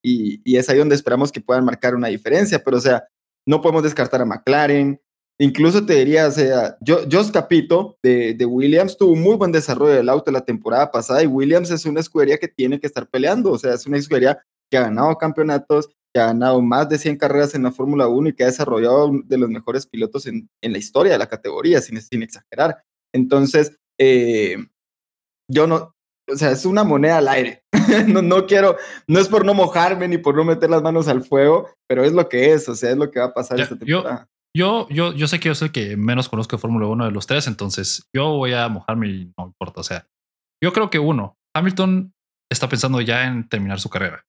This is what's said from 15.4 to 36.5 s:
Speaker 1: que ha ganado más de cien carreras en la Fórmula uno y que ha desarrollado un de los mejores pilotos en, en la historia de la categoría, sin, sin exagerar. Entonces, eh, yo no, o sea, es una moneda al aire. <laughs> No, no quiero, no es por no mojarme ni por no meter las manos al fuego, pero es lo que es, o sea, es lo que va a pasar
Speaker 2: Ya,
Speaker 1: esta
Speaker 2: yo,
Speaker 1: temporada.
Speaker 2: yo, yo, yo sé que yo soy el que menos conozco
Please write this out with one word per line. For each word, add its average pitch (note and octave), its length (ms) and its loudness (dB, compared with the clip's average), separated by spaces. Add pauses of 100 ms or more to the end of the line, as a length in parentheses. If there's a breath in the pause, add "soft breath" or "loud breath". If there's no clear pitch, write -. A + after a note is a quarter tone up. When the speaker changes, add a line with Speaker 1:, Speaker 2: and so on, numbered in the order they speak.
Speaker 1:
que A#2+ 60 2
ha A2+ 80 4
ganado B2 340 2
más C3 280 0
de D3+ 80 -2
cien D3 180 -4
carreras C#3+ 400 0
en C3 80 -2
la B2+ 80 0
Fórmula C3+ 380 0
uno C#3 180 0
y D3+ 80 -2
que B2+ 80 -2
ha B2 40 4
desarrollado B2+ 600 2
un C#3 220 -2
de C3 80 0
los B2 120 0
mejores A2+ 380 -6
pilotos A2+ 400 -6
en, A2 220 -12 (120)
en A2+ 120 -6
la F#2+ 40 -6
historia D#3+ 360 0
de C3 60 0
la - 80 -4
categoría, C#3+ 540 -2
sin, A2 200 -12
sin A#2 200 -8
exagerar. - 640 -6 (320)
Entonces, C#3 640 2 (220)
eh, A#2 580 2 (920)
yo D3+ 180 2
no, D#3+ 280 -2 (340)
o C#3 60 -6
sea, D3+ 160 0
es - 140 -2
una G3+ 180 2
moneda D#3 340 2
al C#3+ 100 4
aire. C3 360 -2 (100)
<laughs> G#3+ 340 4
No, F#3 140 4
no F#3 240 2
quiero, G3 320 4 (300 loud breath)
no D#3+ 120 4
es F#3+ 80 4
por G3+ 180 2
no G3+ 100 4
mojarme F3+ 520 0
ni E3+ 120 -2
por C#3+ 160 0
no D#3 80 2
meter E3 260 0
las D#3+ 140 2
manos D#3+ 240 0
al B2+ 160 0
fuego, C#3+ 460 2 (180)
pero C3+ 160 0
es D#3 100 2
lo F3 160 2
que C3 240 4
es, D3 160 0
o A#2 60 -8
sea, A#2+ 160 -2
es C3+ 60 0
lo C#3+ 120 -2
que B2 100 -6
va B2 80 0
a B2 60 -8
pasar B2+ 240 -6
Speaker 2:
Ya, A#2+ 60 -2
Speaker 1:
esta A2+ 100 -6
Speaker 2:
yo, G#2+ 60 -14 (240)
Speaker 1:
temporada. B2+ 240 -10 (280)
Speaker 2:
yo, G3+ 340 -2
yo, E3 240 -2
yo D3 140 -2
sé E3 120 -4
que E3 80 -4
yo D#3 80 0
soy D#3 120 -6
el - 40 -6
que G#2 260 -6
menos A#2+ 320 -2
conozco A2 260 -6